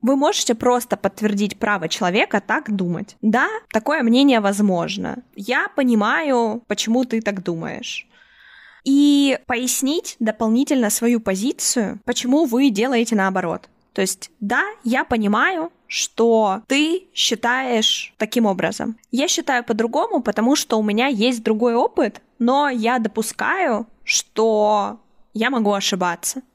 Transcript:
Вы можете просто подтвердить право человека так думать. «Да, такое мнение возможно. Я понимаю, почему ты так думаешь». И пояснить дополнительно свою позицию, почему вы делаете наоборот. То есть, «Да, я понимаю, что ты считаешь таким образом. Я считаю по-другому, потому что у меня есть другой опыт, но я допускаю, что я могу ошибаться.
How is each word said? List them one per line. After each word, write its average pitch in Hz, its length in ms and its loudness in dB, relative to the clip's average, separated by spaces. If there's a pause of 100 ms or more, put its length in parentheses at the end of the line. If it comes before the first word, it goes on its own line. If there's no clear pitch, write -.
Вы 269 160 2
можете 277 380 0
просто 247 420 0
подтвердить 208 600 -2
право 202 300 -2
человека 190 520 0
так 226 340 -4
думать. 180 460 -4
«Да, 233 280 2 (240)
такое 277 300 0
мнение 247 380 4
возможно. 196 800 0 (160)
Я 247 400 -4
понимаю, 240 920 0
почему 220 380 0
ты 226 160 -4
так 202 220 -4
думаешь». - 640 -8 (760)
И 285 600 4
пояснить 254 720 -2
дополнительно 226 680 2
свою 233 320 0
позицию, 208 880 -2
почему 254 400 0
вы 262 240 2
делаете 233 460 0
наоборот. 185 520 -2 (240)
То 202 100 -2
есть, - 280 -6 (100)
«Да, 240 240 0 (200)
я 262 200 0
понимаю, 262 680 0 (160)
что 220 800 0
ты 311 440 0
считаешь 240 1040 0
таким 220 300 0
образом. 190 500 -2 (140)
Я 269 160 -2
считаю 330 380 -2
по-другому, 247 580 -2
потому 220 320 0
что 233 240 -2
у 220 40 0
меня 214 260 0
есть 233 340 0
другой 233 320 0
опыт, 254 480 0 (160)
но 269 300 2
я 247 320 0
допускаю, 226 880 -2 (160)
что 214 960 0 (340)
я 226 160 0
могу 220 220 2
ошибаться. 196 680 -2 (120)